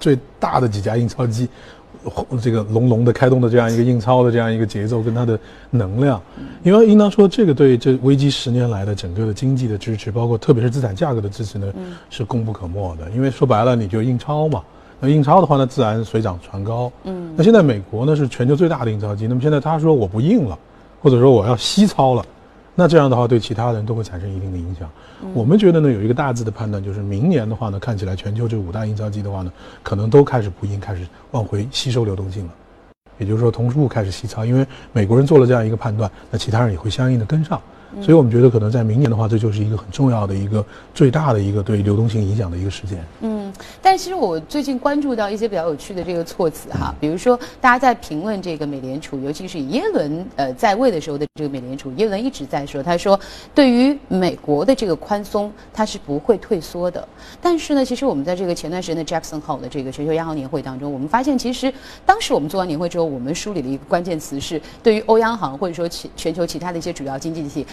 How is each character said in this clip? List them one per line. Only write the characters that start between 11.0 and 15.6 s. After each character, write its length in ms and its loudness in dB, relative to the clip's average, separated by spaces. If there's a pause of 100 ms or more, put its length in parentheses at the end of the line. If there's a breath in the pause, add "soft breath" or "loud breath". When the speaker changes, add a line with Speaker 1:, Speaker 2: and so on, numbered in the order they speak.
Speaker 1:
格 80 -2
的 80 -4
支 160 -8
持 140 -10
呢， 180 -6
Speaker 2:
嗯。 180 -12 (140)
Speaker 1:
是 160 -10
功 180 -4
不 120 -6
可 120 -10
没 300 -8
的。 140 -12
因 100 -4
为 100 0
说 160 0
白 160 4
了， 140 4
你 100 -2
就 160 -2
印 160 0
钞 300 -2
嘛， 140 -2 (360 loud breath)
那 120 2
印 120 6
钞 200 6
的 40 4
话 120 4
呢， 80 4